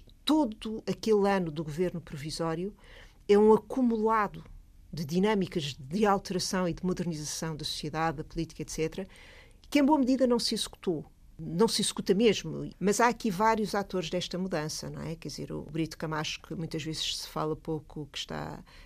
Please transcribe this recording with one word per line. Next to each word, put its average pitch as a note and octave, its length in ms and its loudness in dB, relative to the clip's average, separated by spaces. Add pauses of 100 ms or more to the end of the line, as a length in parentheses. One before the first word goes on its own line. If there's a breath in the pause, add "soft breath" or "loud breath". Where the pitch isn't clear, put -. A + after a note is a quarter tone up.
(240)
todo A3 640 0
aquele G3+ 400 2
ano F#3 240 2
do D#3 120 -6
governo E3+ 360 -2
provisório E3 720 -6 (540 loud breath)
é G3+ 100 8
um G#3+ 160 10
acumulado A3 880 2 (480)
de D#3+ 120 -6
dinâmicas F3+ 720 2
de D#3+ 320 -2
alteração F#3 640 0
e E3 60 0
de F3+ 120 -6
modernização D#3+ 720 -4
da D3+ 100 -10
sociedade, D#3+ 520 -2
da D#3 60 -8
política, D#3+ 380 -6
et - 80 -8
cetera, D#3+ 380 -4 (640 loud breath)
que C#4+ 100 4
em C#4+ 40 8
boa D4 140 6
medida B3+ 300 4
não A#3+ 100 4
se A#3 160 0
executou. E3+ 500 -4 (360)
Não E3 280 2
se A3+ 140 0
executa - 320 0
mesmo, D#3+ 560 2 (100)
mas G3+ 220 2
há A#3+ 60 6
aqui A3+ 240 0
vários A3 420 2
atores F#3+ 340 -2
desta F3+ 300 -4
mudança, D#3 500 -4
não D3 140 -10
é? D#3 140 -8
Quer D#3 140 -12
dizer, D3 220 -10
o D3+ 120 -6
Brito D#3 340 -4
Camacho, D#3 460 -6
que - 100 -10
muitas D#3+ 300 -6
vezes - 340 -6
se - 100 -10
fala D#3 280 -4
pouco, D#3 560 -8
que - 80 -12
está, - 440 -8 (220 soft breath)